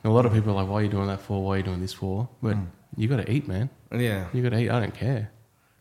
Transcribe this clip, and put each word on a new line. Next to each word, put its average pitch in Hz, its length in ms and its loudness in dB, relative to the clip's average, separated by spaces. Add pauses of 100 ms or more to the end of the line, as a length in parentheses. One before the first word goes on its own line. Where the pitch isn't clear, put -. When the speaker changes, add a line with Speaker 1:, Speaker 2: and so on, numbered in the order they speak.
Speaker 1:
a 107 60 4
lot 120 160 6
of 104 60 2
people 107 200 4
are 98 100 2
like, 95 60 -2
"Why 104 120 0
are - 20 2
you 104 60 2
doing 98 180 0
that 98 140 -4
for? 98 240 -4
Why 98 100 0
are - 40 0
you 95 40 0
doing 90 180 -4
this 92 120 -6
for?" 98 360 -4 (140)
But 104 140 0
Speaker 2:
Mm. 95 100 -2 (300)
Speaker 1:
you 110 100 0
gotta 117 240 0
eat, 143 160 0
man. 104 240 -2 (220)
Speaker 2:
Yeah. 107 400 0
Speaker 1:
You 123 100 0
gotta 117 160 2
eat. 113 120 2
I 117 100 2
don't 98 140 -2
care. 107 360 -2 (500)